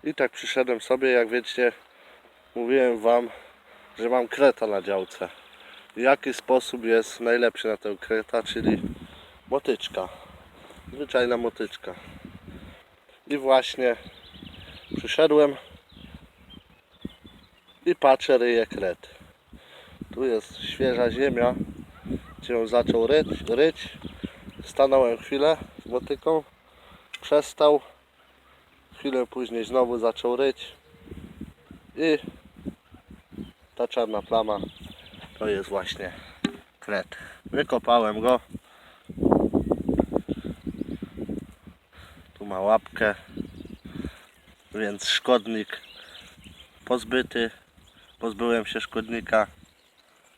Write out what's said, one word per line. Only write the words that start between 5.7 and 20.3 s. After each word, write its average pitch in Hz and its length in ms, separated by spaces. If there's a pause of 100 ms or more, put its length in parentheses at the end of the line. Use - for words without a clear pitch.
Jaki 131 360
sposób 127 500
jest 113 360
najlepszy 117 480
na 107 100
tę 104 220
kreta, 110 440
czyli - 380 (680)
motyczka. 117 600 (840)
Zwyczajna 123 440
motyczka. 110 580 (1300)
I 143 100
właśnie 131 580 (1000)
przyszedłem 151 580 (2250)
i 170 100
patrzę, 131 420
ryje 117 300
kret. 95 420 (1040)
Tu 127 120
jest 110 360